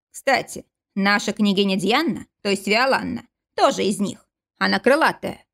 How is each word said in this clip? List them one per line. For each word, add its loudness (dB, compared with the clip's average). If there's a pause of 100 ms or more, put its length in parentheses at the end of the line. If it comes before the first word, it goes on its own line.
(120)
"Кстати, -4 (300)
наша 0
княгиня 2
Дианна, -2 (160)
то -4
есть -2
Виоланна, 0 (320)
тоже 2
из -2
них. -6 (300)
Она -2
крылатая, 0